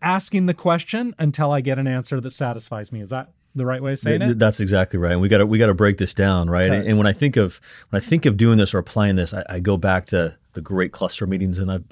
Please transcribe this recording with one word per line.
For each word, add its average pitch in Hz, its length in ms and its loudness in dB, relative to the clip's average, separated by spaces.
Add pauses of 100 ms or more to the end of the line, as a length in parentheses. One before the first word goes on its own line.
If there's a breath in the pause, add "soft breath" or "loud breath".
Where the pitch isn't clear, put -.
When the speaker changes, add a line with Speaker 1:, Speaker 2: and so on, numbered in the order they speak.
Speaker 1:
asking 185 440 -2
the 175 80 0
question 214 640 -2
until 147 340 0
I 143 80 0
get 131 180 -2
an 135 80 -2
answer 127 340 -4
that 127 120 -10
satisfies 113 600 -8
me." 113 80 -10
Is 98 100 -14
that 131 200 -10 (240)
the 127 120 -4
right 127 160 -4
way 135 120 -4
of 127 40 -6
saying - 220 0
Speaker 2:
Th-, 120 120 2
Speaker 1:
it? 117 60 -2
Speaker 2:
that's 107 220 2
exactly 95 400 0
right. 87 120 0
And 90 80 2
we 98 80 2
gotta, 104 180 4
we 107 120 2
gotta 110 160 4
break 101 240 2
this 95 160 -4
down, 92 340 2
right? 90 180 0
Speaker 1:
Okay. 95 100 2
Speaker 2:
And, 101 120 -4
and 107 100 4
when 104 100 4
I 98 40 2
think 135 240 0
of, 101 240 0 (300 loud breath)
when 101 100 -2
I - 40 -6
think 165 200 0
of 117 120 2
doing 113 220 6
this 98 140 2
or 98 60 0
applying 101 380 0
this, 87 180 -2
I, 92 140 -8
I 90 120 -8
go 98 160 0
back 92 300 0
to 85 300 -2 (160)
the - 80 -12
great 92 320 -4
cluster - 340 -6
meetings 92 320 -2
that 95 100 -4
I've, 92 240 -6